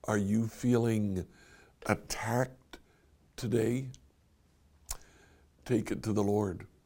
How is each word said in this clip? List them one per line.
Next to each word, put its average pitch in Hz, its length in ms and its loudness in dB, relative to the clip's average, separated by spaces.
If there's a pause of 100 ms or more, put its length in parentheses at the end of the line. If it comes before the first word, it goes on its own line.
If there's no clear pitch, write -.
Are 107 120 2
you 104 300 2
feeling 110 800 0 (600)
attacked - 920 -2 (580)
today? 120 540 0 (1700)
Take 113 260 0
it - 140 -6
to 110 80 0
the 104 100 4
Lord. 101 440 0 (200)